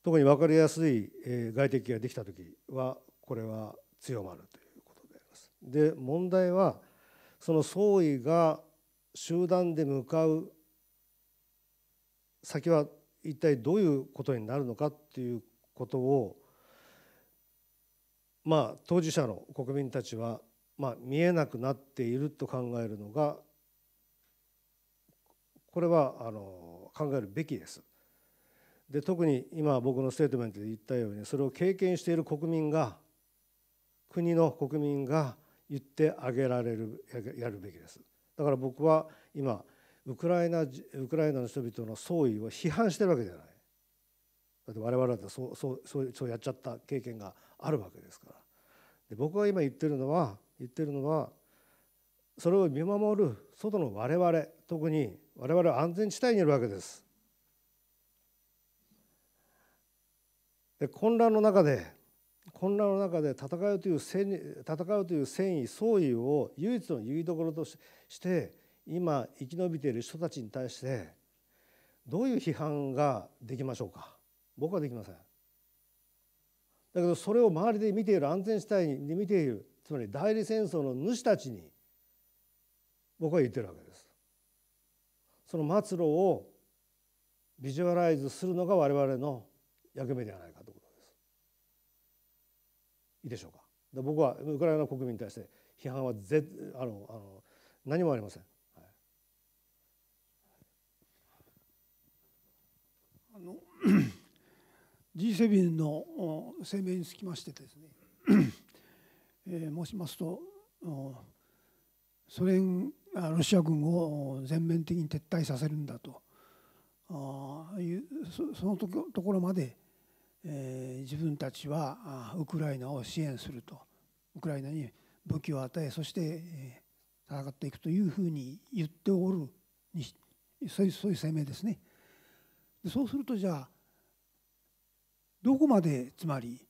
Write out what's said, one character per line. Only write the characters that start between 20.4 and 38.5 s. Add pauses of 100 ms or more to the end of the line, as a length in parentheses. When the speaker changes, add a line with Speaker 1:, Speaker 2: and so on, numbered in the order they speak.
Speaker 1:
ま
あ、
見
え
な
く
な
っ
て
い
る
と
考
え
る
の
が、 (2250)
こ
れ
は、
あ
の、
考
え
る
べ
き
で
す。 (1040)
で、
特
に
今
僕
の
ス
テ
ー
ト
メ
ン
ト
で
言
っ
た
よ
う
に、
そ
れ
を
経
験
し
て
い
る
国
民
が、 (1120)
国
の
国
民
が (340)
言
っ
て
あ
げ
ら
れ
る、 (100)
や
る、
や
る
べ
き
で
す。 (380)
だ
か
ら